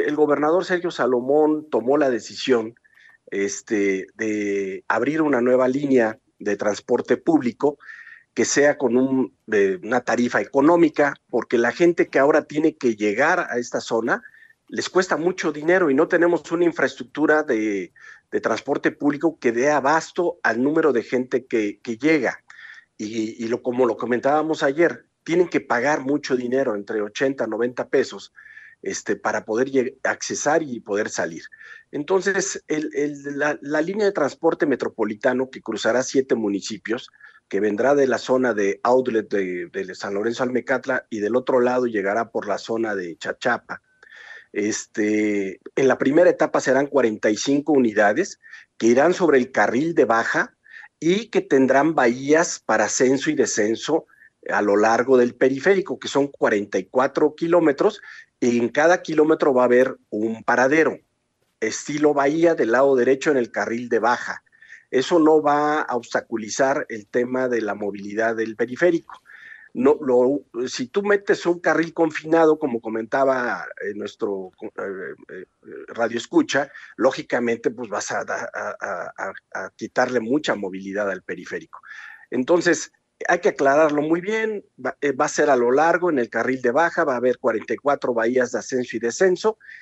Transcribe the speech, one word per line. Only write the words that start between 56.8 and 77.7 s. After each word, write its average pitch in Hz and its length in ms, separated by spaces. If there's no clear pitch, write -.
cuatro 143 500
kilómetros, 165 640
y 120 180
en 117 120
cada 170 340
kilómetro 151 500
va 123 80
a 123 40
haber 127 320
un 110 340
paradero, 127 540
estilo 147 560
bahía 160 400
del 113 160
lado 135 240
derecho 131 340
en 139 80
el 117 140
carril 113 360
de 113 120
baja. 113 440
Eso 165 300
no 156 240
va 147 380
a - 140
obstaculizar 120 920
el 107 160
tema 127 440
de 117 120
la 101 140
movilidad 101 600
del 113 200
periférico. 160 640
No, 139 260
lo, 127 400
si 127 200
tú 202 160
metes 202 420
un 175 140
carril 165 340
confinado, 156 640
como 123 240
comentaba, 113 840
eh, 101 80
nuestro, 101 560
eh, 95 500
eh, 90 160
radioescucha, 117 840
lógicamente, 127 720
pues 117 200